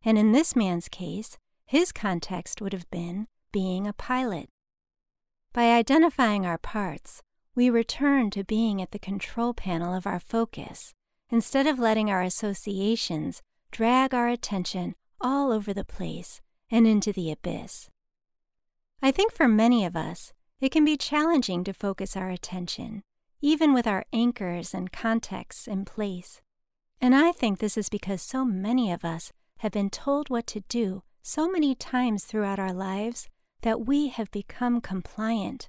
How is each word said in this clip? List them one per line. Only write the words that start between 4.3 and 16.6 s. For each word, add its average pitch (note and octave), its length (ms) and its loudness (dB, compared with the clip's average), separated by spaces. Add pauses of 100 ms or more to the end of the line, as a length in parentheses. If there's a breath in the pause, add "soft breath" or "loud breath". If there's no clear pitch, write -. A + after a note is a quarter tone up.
By A#3 200 6
identifying A#3 720 4
our E3 100 -2
parts, - 680 -6 (320)
we B3 140 4
return B3 600 2
to G3 140 -4
being G#3+ 360 0
at F#3 120 -8
the G3+ 60 -8
control A#3 540 -4
panel F3 400 -2
of F#3 140 -4
our G3+ 140 -2
focus, - 760 -4 (340)
instead C4+ 380 2
of C#4 120 2
letting A3 320 2
our F#3 120 2
associations F#3+ 1200 -2 (280)
drag B3+ 440 2
our A#3+ 140 0
attention F#3 680 -4 (260)
all C4+ 320 0
over G#3 220 -2
the G3 100 -4
place E3+ 560 -8 (300)